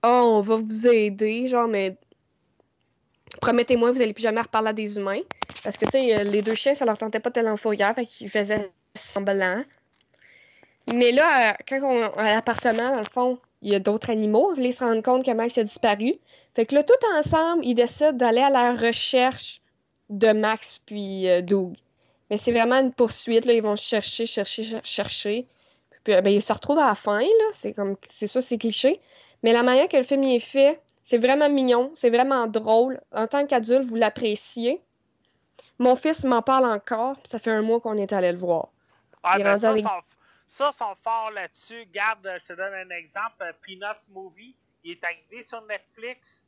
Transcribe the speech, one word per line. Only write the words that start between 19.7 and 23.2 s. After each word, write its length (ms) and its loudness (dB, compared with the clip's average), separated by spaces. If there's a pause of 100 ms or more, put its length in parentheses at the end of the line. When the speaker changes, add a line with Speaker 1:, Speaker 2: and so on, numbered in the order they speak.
Speaker 1:
de 220 2
Max 520 -2
puis, 440 -6
euh, 120 4
Doug. 320 0 (580)
Mais 60 -4
c'est 160 -2
vraiment 280 2
une 120 2
poursuite, 520 0